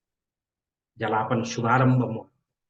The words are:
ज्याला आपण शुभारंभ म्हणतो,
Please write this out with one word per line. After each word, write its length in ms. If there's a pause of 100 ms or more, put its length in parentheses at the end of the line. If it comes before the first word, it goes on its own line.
(1000)
ज्याला 180
आपण 300
शुभारंभ 580
म्हणतो, 280 (380)